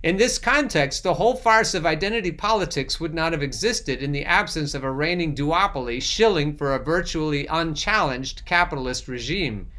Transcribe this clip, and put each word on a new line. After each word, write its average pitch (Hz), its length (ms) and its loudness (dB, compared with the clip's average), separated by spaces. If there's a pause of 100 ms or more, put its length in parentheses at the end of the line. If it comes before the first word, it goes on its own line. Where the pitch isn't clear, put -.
In - 160 2
this 233 200 2
context, 240 640 0
the 180 120 2
whole 233 220 2
farce 220 360 4
of 170 140 -2
identity 180 460 0
politics 196 680 0
would 165 140 -4
not 165 180 0
have 156 100 -2
existed 139 600 -2
in 143 100 -2
the 143 140 -4
absence 165 480 0
of 131 100 -4
a 135 80 -2
reigning 160 420 0
duopoly 147 680 0
shilling 160 560 2
for 143 160 0
a 127 100 -2
virtually 156 640 0
unchallenged 160 960 -2
capitalist 147 640 0
regime. 123 720 -4